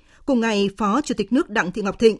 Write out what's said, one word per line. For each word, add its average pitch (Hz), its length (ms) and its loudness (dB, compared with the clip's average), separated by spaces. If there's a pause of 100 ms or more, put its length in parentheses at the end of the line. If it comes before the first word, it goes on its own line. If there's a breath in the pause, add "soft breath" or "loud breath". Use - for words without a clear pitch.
(280 soft breath)
Cùng 254 140 2
ngày, 202 360 0
Phó 220 240 0
Chủ - 140 -4
tịch 208 180 -4
nước 285 180 0
Đặng 208 220 -2
Thị 208 100 -8
Ngọc 190 160 -4
Thịnh 220 220 4